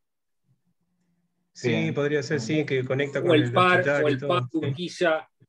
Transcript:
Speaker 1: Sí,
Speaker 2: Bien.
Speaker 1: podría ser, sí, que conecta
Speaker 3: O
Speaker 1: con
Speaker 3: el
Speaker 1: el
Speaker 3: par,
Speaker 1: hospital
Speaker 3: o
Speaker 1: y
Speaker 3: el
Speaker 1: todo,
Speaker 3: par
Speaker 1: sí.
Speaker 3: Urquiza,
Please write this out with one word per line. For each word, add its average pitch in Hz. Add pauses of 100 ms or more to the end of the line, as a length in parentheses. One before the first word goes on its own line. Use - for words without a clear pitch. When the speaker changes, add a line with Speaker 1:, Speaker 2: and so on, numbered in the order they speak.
(1500)
Speaker 1:
Sí, -
Speaker 2:
Bien. 156
Speaker 1:
podría 143
ser, 143
sí, 156
que 135
conecta 135
Speaker 3:
O -
Speaker 1:
con 170
Speaker 3:
el 147
Speaker 1:
el 120
Speaker 3:
par, 180
Speaker 1:
hospital 143
Speaker 3:
o 151
Speaker 1:
y 143
Speaker 3:
el 135
Speaker 1:
todo, 139
Speaker 3:
par 131
Speaker 1:
sí. 160
Speaker 3:
Urquiza, 160 (200)